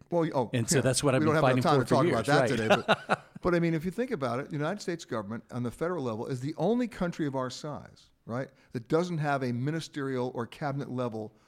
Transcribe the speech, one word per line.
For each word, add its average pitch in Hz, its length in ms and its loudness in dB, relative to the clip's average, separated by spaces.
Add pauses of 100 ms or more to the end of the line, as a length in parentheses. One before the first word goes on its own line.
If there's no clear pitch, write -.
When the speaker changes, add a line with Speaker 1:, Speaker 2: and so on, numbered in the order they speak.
Speaker 1:
Well, 165 260 2
oh, 123 180 0
Speaker 2:
And 117 160 2
so 139 100 6
Speaker 1:
yeah. - 20 2
Speaker 2:
that's 127 200 2
what 139 140 4
I've 131 60 4
Speaker 1:
We - 60 4
Speaker 2:
been 151 80 4
Speaker 1:
don't 156 80 4
have - 0 -
Speaker 2:
fighting 127 160 6
Speaker 1:
enough 151 120 4
time 143 80 6
Speaker 2:
for 123 60 2
Speaker 1:
to - 20 -10
Speaker 2:
for - 80 4
Speaker 1:
talk 139 80 6
Speaker 2:
years. 120 240 2
Speaker 1:
about 139 220 6
that 117 100 0
Speaker 2:
Right. 110 100 2
Speaker 1:
today, - 140 4 (240)
but, - 260 0
<laughs> - 80 -20
but 175 140 2
I 170 60 4
mean, 165 120 2
if 160 120 -2
you 185 60 -4
think 254 200 -4
about 135 300 -2
it, 143 60 -8
the 156 100 -6
United 165 240 -2
States 170 240 -6
government 110 440 -6
on 123 140 -4
the 120 80 -4
federal 165 320 -4
level 113 240 -4
is 127 140 -6
the 139 160 -6
only 233 320 0
country 175 360 -4
of 135 120 -4
our 127 120 -4
size, - 600 -14 (160)
right, 120 240 -6 (240)
that 120 160 -8
doesn't 170 300 2
have 143 240 0
a 123 100 0
ministerial 135 840 -4
or 117 100 -4
cabinet 135 460 -6
level 113 400 -4 (160)